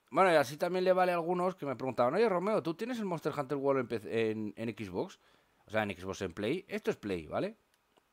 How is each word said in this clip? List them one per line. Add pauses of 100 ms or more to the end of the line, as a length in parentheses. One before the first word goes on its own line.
(100)
Bueno,
y
así
también
le
vale
a
algunos
que
me
preguntaban:
"Oye,
Romeo,
¿tú
tienes
el
Monster
Hunter
World
en
P
C,
en,
en
Xbox?". (460)
O
sea,
en
Xbox,
en
Play.
Esto
es
Play,
¿vale? (540)